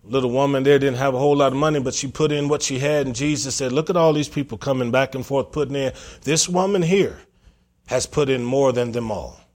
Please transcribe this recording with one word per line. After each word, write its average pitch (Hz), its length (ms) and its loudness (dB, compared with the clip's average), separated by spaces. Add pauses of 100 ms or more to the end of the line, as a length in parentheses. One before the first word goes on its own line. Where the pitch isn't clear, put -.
little 127 280 0
woman 135 320 2
there, 139 160 6
didn't 131 180 0
have 135 160 0
a 123 60 -2
whole 147 160 4
lot 139 160 4
of 131 60 -4
money, 151 220 2
but 127 140 -4
she - 140 -6
put 151 240 -2
in 143 160 -2
what 143 140 0
she 131 180 -4
had, 143 260 0
and 127 100 -6
Jesus 139 400 -4
said, 131 160 -2
"Look 156 180 -2
at 180 80 0
all 160 160 4
these 151 160 0
people 135 280 -6
coming 127 340 -2
back 131 220 2
and 127 120 -6
forth, 135 260 -2
putting 143 240 -4
in. 135 180 -2 (280)
This 156 260 0
woman 185 340 0
here 170 380 0 (680)
has 127 180 -2
put 147 240 -2
in 127 140 0
more 131 280 2
than 120 220 -2
them 117 180 -4
all." 82 280 -8 (160)